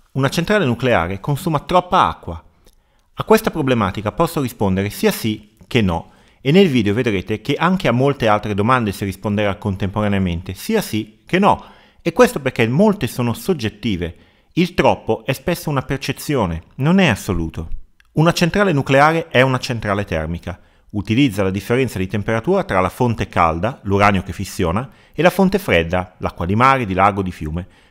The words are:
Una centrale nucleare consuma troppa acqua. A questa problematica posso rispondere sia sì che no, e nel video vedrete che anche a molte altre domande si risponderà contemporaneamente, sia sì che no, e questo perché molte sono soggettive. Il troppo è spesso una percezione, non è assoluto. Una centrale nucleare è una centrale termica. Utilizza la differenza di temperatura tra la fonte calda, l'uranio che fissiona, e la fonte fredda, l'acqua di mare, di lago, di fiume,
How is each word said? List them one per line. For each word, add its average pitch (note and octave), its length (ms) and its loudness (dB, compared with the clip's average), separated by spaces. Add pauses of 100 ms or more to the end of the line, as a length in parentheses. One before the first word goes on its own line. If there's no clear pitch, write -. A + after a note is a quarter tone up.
(120)
Una C3+ 160 0
centrale F#3+ 360 0
nucleare G#2 540 0
consuma C#3+ 400 -4
troppa F3+ 480 2
acqua. E2 340 -8 (720)
A - 100 -6
questa - 260 4
problematica A2+ 640 -2
posso D#3+ 280 -2
rispondere G2 500 -2
sia G#3+ 200 0
sì - 460 -6 (100)
che A#2 160 2
no, E2+ 280 -2 (360)
e C#3 60 2
nel F#3+ 160 6
video A2 240 2
vedrete G#2+ 480 -2
che C#3+ 140 -4
anche F3+ 340 0
a A#2+ 40 2
molte B2+ 360 0
altre G#2 240 2
domande G#2+ 400 0
si G2+ 140 -6
risponderà G2+ 500 -2
contemporaneamente, F#2+ 960 -2
sia A3 300 -2
sì - 420 -6
che F3 140 -2
no, F#3 260 2 (380)
e E3+ 100 -4
questo A3+ 260 2
perché B2+ 300 -2
molte F#3 380 2
sono A#2+ 260 -4
soggettive. G#2+ 800 -4 (380)
Il F3 220 -2
troppo F3+ 500 0
è C3+ 80 -4
spesso - 380 -4
una C#3 100 0
percezione, B2+ 840 -4 (120)
non E3 220 4
è F#3 80 6
assoluto. E2+ 640 -2 (420)
Una D#3+ 220 4
centrale F3+ 400 0
nucleare D3 540 2
è A#2+ 120 2
una C3 180 2
centrale G#2 460 -4
termica. E2 560 -6 (300)
Utilizza G#2+ 520 0
la F#2+ 80 2
differenza A#2+ 460 -2
di F#2+ 120 -4
temperatura A2+ 560 -2
tra F#2+ 160 0
la F#2 100 2
fonte A#2 360 -2
calda, F2 580 0
l'uranio G2 380 2
che - 120 -10
fissiona, G2 560 -4 (240)
e D3+ 80 -2
la F3 80 6
fonte F#3+ 280 2
fredda, F2+ 600 0
l'acqua F2 260 -6
di F#2 100 0
mare, C3 300 4
di F#2+ 80 -6
lago, G2 300 2
di F#2 100 -6
fiume, E2 340 -8 (240)